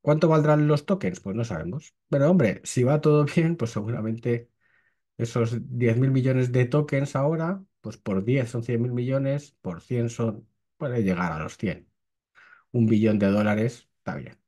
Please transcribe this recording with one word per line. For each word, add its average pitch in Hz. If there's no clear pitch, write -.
¿Cuánto 156
valdrán 151
los 147
tokens? 185
Pues 98
no 117
sabemos. 87
Pero 143
hombre, 147
si -
va 147
todo 151
<laughs> -
bien, 165
pues 117
seguramente 113
esos 117
diez 117
mil 135
millones 127
de 127
tokens 143
ahora, 165
pues 107
por 98
diez 123
son 117
cien 117
mil 123
millones, 135
por -
cien 117
son, 113
puede 123
llegar 90
a 78
los 78
cien. -
Un 117
billón 107
de 98
dólares, 104
está 82
bien. 64